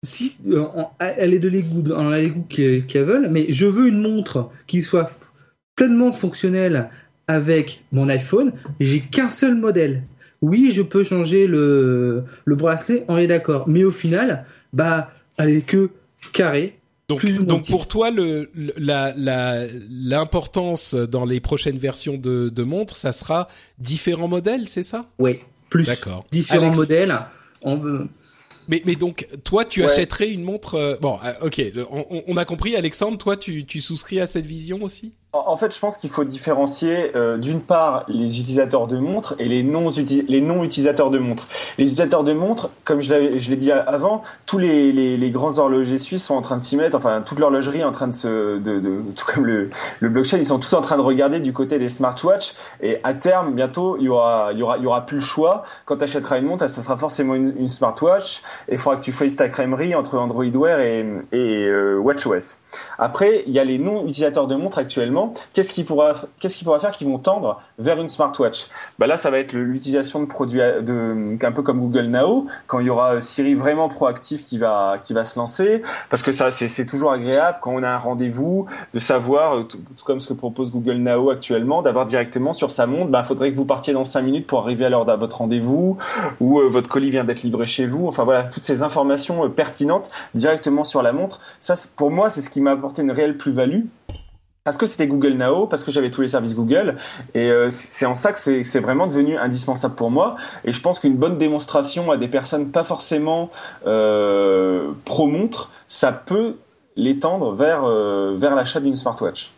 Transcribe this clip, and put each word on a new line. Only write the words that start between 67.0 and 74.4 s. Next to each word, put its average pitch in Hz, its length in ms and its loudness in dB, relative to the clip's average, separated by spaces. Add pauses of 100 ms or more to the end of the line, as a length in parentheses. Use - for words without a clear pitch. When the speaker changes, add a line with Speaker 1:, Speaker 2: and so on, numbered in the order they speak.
Speaker 3:
vont 135 120 -2
tendre 147 420 0 (180)
vers 151 220 0
une 165 80 -6
smartwatch ? 143 600 0 (300)
Bah 110 80 4
là, 156 120 2
ça 156 120 0
va 131 80 2
être 135 140 -4
le, 123 120 -2
l'utilisation 135 580 -2
de - 40 -2
produits, 127 360 -2
euh, 120 180 2
de, 113 640 -2
un 120 80 0
peu 147 100 -2
comme 135 180 0
Google 120 260 0
Now, 165 400 2 (200)
quand 123 140 -2
il 123 60 0
y 127 40 2
aura, 123 260 2
euh, 117 40 -2
Siri 139 340 0
vraiment 151 360 2
proactif 143 560 -4